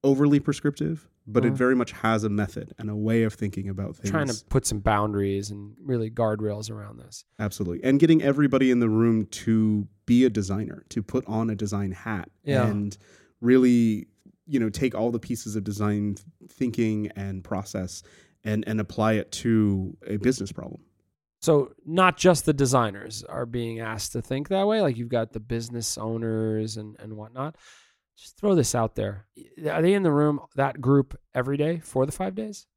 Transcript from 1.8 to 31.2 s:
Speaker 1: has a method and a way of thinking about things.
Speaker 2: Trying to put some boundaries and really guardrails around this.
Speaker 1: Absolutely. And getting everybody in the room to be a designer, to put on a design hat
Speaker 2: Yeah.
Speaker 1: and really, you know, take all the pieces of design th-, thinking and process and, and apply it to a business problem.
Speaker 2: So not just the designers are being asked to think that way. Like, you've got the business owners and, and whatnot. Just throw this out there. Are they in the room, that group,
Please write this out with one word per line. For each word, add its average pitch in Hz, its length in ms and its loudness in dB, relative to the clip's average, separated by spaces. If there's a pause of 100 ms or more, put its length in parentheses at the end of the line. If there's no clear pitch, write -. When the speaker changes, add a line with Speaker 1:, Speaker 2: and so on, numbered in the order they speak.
Speaker 1:
has 113 300 0
a 110 60 -2
method 101 500 -4
and 110 120 -8
a 107 60 -6
way 110 260 2
of 110 100 0
thinking 98 360 -6
about 98 280 -8
things. 101 140 -6
Speaker 2:
Trying 143 180 0
to 110 220 -6
put 135 160 2
some 104 140 -2
boundaries 101 680 0
and 104 320 -14
really 120 280 -2
guardrails 107 600 -4
around 107 280 -14
this. - 260 -20 (140)
Speaker 1:
Absolutely. 101 440 -4
And 135 160 4
getting 160 240 6
everybody 135 480 4
in 123 100 4
the 113 100 4
room 110 360 4
to 107 640 0 (160)
be 123 200 6
a 123 60 6
designer, 101 600 -4
to 107 120 -4
put - 240 -4
on 110 220 -2
a 110 60 -2
design 101 380 -4
hat 101 380 -8 (140)
Speaker 2:
Yeah. 135 220 2
Speaker 1:
and 104 300 -4 (440)
really, 120 680 4 (400)
you 139 140 0
know, 113 80 0
take 120 260 -2
all 117 160 0
the 117 80 -4
pieces 110 380 -8
of 101 80 -4
design 104 520 -2
th-, - 100 -20 (240)
thinking 110 680 -2
and 98 260 -8
process 95 600 -8 (420)
and, 107 240 -2
and 110 120 -2
apply 110 340 0
it - 180 -4
to 104 640 0 (100)
a 104 120 -6
business 110 340 0
problem. - 300 -14 (580)
Speaker 2:
So 147 320 4 (140)
not 180 320 2
just 180 280 4
the 156 80 2
designers 117 680 0
are 127 220 -8
being 117 340 -6
asked 110 320 -8
to 120 100 -4
think 139 260 -4
that 196 180 2
way. 220 160 2
Like, 139 160 0
you've 117 120 -8
got 113 220 -2
the 110 80 -10
business 117 580 -6
owners 110 760 -2
and, 107 220 -14
and 107 180 -14
whatnot. 127 400 -10 (600)
Just - 220 -20
throw 202 160 4
this 139 220 4
out 110 180 0
there. 101 320 -6 (440)
Are 160 120 0
they 180 100 4
in 202 120 2
the 160 80 4
room, 147 260 2 (160)
that 139 260 -2
group, 135 380 2 (160)